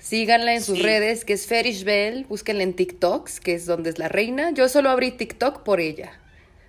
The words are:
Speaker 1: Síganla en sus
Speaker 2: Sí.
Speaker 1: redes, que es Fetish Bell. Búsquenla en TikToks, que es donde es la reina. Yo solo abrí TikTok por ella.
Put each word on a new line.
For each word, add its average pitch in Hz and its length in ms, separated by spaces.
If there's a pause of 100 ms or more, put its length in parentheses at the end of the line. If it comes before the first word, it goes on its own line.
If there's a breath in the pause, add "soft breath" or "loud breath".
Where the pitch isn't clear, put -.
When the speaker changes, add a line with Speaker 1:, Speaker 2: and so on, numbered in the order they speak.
Speaker 1:
Síganla 233 540
en 233 80
sus 196 160
Speaker 2:
Sí. 180 60
Speaker 1:
redes, 220 400
que - 80
es 196 140
Fetish 226 380
Bell. 208 440
Búsquenla 208 340
en 185 120
TikToks, 180 680
que 175 140
es 170 120
donde 170 240
es 165 80
la 160 100
reina. 247 440
Yo 262 160
solo 269 220
abrí 254 220
TikTok - 500
por 190 180
ella. 156 320 (560 soft breath)